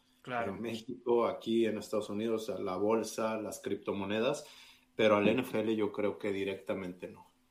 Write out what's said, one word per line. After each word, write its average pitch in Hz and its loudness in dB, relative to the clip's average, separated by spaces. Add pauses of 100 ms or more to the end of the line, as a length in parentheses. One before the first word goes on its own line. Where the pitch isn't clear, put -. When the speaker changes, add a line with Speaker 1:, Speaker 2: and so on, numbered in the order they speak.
(220)
Speaker 1:
Claro. 117 -4
Speaker 2:
En 92 -8
México, 117 2
aquí 113 2
en 107 0
Estados 101 -4
Unidos, 107 -2
a 92 -6
la 98 -4
bolsa, 110 0
las 104 -8
criptomonedas, 104 -2 (500)
pero 107 6
al 104 6
N 120 4
F 117 -2
L 110 2
yo 104 0
creo 101 -2
que 104 -2
directamente 95 -6
no. - -18 (260)